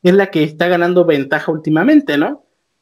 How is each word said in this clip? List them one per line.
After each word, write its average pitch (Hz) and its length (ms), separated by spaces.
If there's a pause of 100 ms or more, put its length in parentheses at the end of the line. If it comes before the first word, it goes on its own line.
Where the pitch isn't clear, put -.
es 180 100
la 135 180
que 156 120
está 156 240
ganando 175 380
ventaja 147 460
últimamente, 156 680
¿no? 220 280 (360)